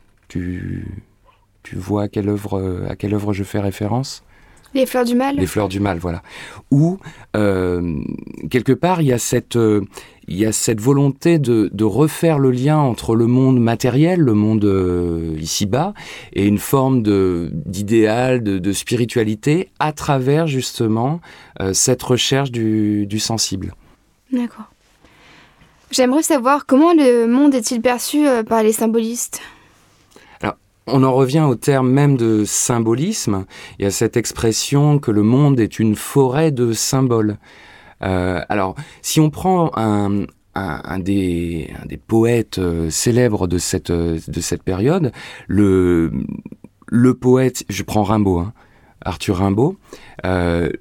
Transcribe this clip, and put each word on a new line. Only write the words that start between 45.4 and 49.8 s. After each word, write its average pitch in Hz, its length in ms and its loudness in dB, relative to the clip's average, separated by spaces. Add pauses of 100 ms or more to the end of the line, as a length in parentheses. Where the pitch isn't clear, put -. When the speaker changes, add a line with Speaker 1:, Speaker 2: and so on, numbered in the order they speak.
Speaker 1:
le, 90 640 4 (760)
le 123 280 4
poète, 127 520 2
je 95 140 -6
prends 104 220 0
Rimbaud, 98 340 2
hein, 92 160 -4 (480)
Arthur 92 360 -4
Rimbaud, 104 400 0 (460)